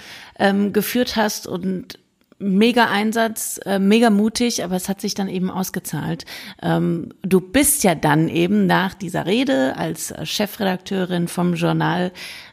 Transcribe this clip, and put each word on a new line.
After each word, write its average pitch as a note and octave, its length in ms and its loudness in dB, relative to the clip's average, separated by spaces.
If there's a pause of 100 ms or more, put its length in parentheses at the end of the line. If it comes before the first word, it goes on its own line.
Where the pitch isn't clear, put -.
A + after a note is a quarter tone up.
(380)
ähm, G3+ 360 2
geführt A#3+ 420 0
hast G#3+ 320 -2
und F#3 500 -6 (400)
mega G#3 500 4
Einsatz, A3 800 -2
äh, G3 140 0
mega A3 300 6
mutig, A3 560 2
aber F#3 100 -2
es F3+ 140 -4
hat F#3 100 -4
sich G3 140 -4
dann F#3+ 160 -4
eben F#3 200 -2
ausgezahlt. - 760 -6 (360)
Ähm, E3+ 600 -2
du F#3 180 4
bist - 460 2
ja E3+ 100 4
dann D#3 320 4
eben F#3+ 380 2
nach F3 280 2
dieser F3 320 -6
Rede C4 520 0
als E3 360 -6 (100)
Chefredakteurin F#3 1080 -2
vom F3 240 0
Journal, E3 580 0 (420)